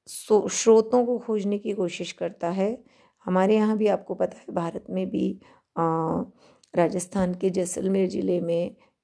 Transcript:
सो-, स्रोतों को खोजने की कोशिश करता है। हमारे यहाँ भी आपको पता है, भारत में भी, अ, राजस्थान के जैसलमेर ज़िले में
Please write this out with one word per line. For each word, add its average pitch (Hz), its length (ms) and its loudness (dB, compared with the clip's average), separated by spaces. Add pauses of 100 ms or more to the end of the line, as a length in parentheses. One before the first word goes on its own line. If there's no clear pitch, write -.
सो-, - 440 0
स्रोतों 226 560 4
को 240 120 0
खोजने 208 400 -2
की 208 140 -6
कोशिश 175 400 -4
करता 170 380 -6
है। 196 340 -2 (400)
हमारे 185 320 4
यहाँ 214 200 2
भी 214 100 2
आपको 196 280 0
पता 185 240 -2
है, - 120 -20
भारत 170 400 -4
में 185 200 -4
भी, 190 300 -2 (360)
अ, 165 40 0 (960)
राजस्थान 180 600 0
के 185 160 -2
जैसलमेर 185 580 0
ज़िले 185 320 -2
में 170 360 -2 (280)